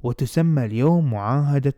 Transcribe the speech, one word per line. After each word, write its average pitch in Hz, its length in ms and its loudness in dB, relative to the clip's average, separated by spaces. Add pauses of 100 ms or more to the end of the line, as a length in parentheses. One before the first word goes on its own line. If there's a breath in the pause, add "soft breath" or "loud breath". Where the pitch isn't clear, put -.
وتسمى 139 640 0
اليوم 135 460 2
معاهدة 139 680 0